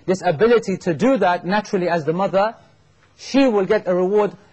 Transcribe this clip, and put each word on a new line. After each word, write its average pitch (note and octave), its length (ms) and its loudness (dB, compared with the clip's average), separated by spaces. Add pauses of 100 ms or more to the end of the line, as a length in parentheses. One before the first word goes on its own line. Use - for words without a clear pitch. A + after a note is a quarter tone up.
this F#3 160 -2
ability G3+ 540 2
to F3 180 -4
do A#3+ 220 2
that F3+ 280 0
naturally F#3 440 -2
as E3 160 -2
the D#3 80 -2
mother. G3 420 -2 (640)
She C4+ 320 0
will G3+ 160 0
get G3+ 240 -2
a F#3 60 0
reward F#3+ 420 0 (160)